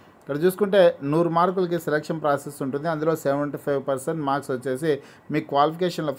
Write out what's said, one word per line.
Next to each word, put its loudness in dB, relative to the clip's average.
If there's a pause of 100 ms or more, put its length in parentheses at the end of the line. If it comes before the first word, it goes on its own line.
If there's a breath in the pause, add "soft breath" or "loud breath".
(220 loud breath)
ఇక్కడ -2
చూసుకుంటే, 4
నూరు 2
మార్కులకి 2
సెలక్షన్ -4
ప్రాసెస్ -2
ఉంటుంది. -4
అందులో 0
సెవెంటీ -2
ఫైవ్ 0
పర్సెంట్ -2
మార్క్స్ -2
వచ్చేసి -2 (400 loud breath)
మీ 0
క్వాలిఫికేషన్లో, 0